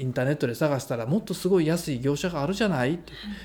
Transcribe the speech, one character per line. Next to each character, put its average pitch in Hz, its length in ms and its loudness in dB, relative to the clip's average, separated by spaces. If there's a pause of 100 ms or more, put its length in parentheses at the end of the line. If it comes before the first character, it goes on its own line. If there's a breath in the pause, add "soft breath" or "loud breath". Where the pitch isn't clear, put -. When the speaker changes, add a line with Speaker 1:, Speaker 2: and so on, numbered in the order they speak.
Speaker 1:
「イ 135 40 -4
ン 127 80 0
タ 123 100 0
ー - 20 2
ネ 135 80 4
ッ - 20 2
ト 147 140 0
で 117 80 -4
探 143 240 2
し - 60 -8
た 131 100 -2
ら 113 100 -4
も 160 120 2
っ 214 40 -4
と - 100 -4
す 180 160 -2
ご 185 120 6
い 156 60 2
安 165 260 0
い 120 80 -2
業 143 160 2
者 185 120 -2
が 160 140 -4
あ 143 60 0
る 190 60 0
じ 220 100 0
ゃ 208 40 4
な 143 180 2
い」 147 80 2
っ - 20 -4
て、 - 160 -12
Speaker 2:
は - 60 -16
い。 208 140 -10 (120)